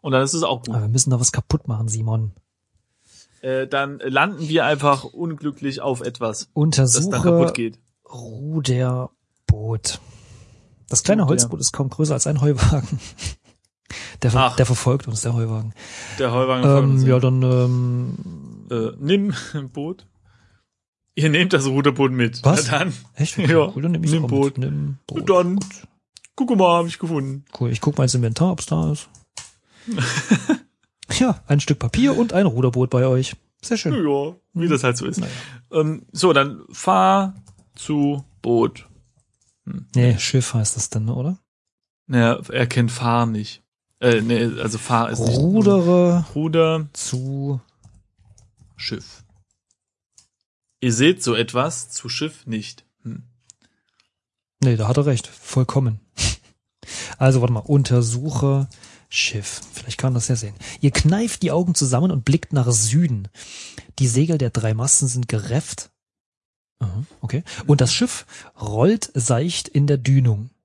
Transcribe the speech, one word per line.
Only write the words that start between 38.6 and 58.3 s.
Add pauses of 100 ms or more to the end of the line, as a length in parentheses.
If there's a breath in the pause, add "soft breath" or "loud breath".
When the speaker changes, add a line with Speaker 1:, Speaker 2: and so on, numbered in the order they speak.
Speaker 1:
Hm.
Speaker 2:
Nee,
Schiff
heißt
das
denn,
ne,
oder? (680)
Speaker 1:
Naja,
er
kennt
Fahr
nicht. (380)
Äh,
nee, (180)
also
Fahr
ist
nicht.
Speaker 2:
Rudere (100)
Speaker 1:
Ruder
Speaker 2:
zu (1120)
Speaker 1:
Schiff. (1600)
Ihr
seht
so
etwas,
zu
Schiff
nicht. (200)
Hm. (1400)
Speaker 2:
Nee,
da
hat
er
recht.
Vollkommen. (160)
<laughs> (840 loud breath)
Also,
warte
mal.
Untersuche (400 loud breath)